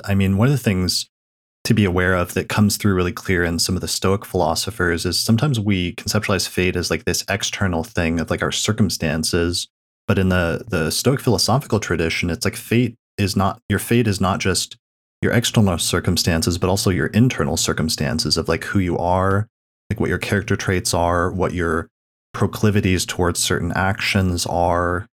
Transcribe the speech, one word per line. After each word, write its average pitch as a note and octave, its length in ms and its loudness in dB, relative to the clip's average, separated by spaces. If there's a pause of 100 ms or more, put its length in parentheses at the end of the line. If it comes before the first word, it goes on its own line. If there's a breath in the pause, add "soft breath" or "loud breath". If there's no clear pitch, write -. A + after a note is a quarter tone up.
I G2+ 80 0
mean, G2 240 4
one A#2 100 4
of C#3+ 40 4
the C#3+ 40 2
things F#2 540 0 (540)
to A#2 100 4
be G#2 100 4
aware F2+ 300 2
of F2 180 0
that E2+ 160 -2
comes G#2 300 2
through G2+ 160 2
really F2+ 180 0
clear F2 320 0
in E2+ 140 -2
some F#2+ 160 0
of F2 80 -4
the - 60 -6
Stoic G2 360 0
philosophers E2+ 800 -2
is F2 160 -2
sometimes A#2 400 2
we F#2+ 360 0
conceptualize - 520 -2
fate F2+ 260 0
as, F2 160 -2
like, E2 140 -4
this - 240 -2
external F#2 560 -2
thing E2 360 -2
of, D#2+ 100 -4
like, E2+ 120 -2
our D#2 80 -2
circumstances. E2+ 1160 -2 (400)
But G2+ 100 4
in F#2 120 2
the, F2 360 0
the D#2 240 -2
Stoic B2+ 300 0
philosophical A2 580 2
tradition, E2 520 -2
it's E2 160 -4
like G2 100 -4
fate A#2 400 0 (220)
is G2+ 180 0
not, G2 320 0
your G2+ 100 2
fate A#2 300 2
is G2 100 0
not F#2+ 220 2
just - 380 -2 (420)
your - 120 0
external G2 440 2
circumstances, F2 800 0
but F2+ 140 0
also G2 180 0
your D#2 200 0
internal F#2+ 500 2
circumstances D#2 800 -2
of, D#2+ 100 -2
like, E2 160 0
who - 140 -2
you F2 180 0
are, F#2+ 500 2 (440)
like, G#2+ 100 -4
what - 80 0
your F2+ 80 0
character G2 400 0
traits F2+ 380 -2
are, F2 360 2
what E2+ 220 -2
your E2 380 -2 (420)
proclivities G2 760 0
towards F2 320 -2
certain E2+ 380 -2
actions F#2 680 0
are, F2 680 0